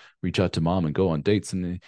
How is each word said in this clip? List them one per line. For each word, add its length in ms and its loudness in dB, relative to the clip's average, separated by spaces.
reach 160 -2
out 160 2
to 60 0
mom 240 2
and 100 -2
go 140 2
on 140 0
dates, 320 0
and 340 -4